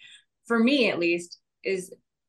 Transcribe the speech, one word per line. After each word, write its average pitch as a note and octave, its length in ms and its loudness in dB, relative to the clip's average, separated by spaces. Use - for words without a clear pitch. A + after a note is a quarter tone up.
for A#3 100 0
me A#3 320 4
at D3 100 -2
least, E3+ 400 -4
is F#3+ 300 -6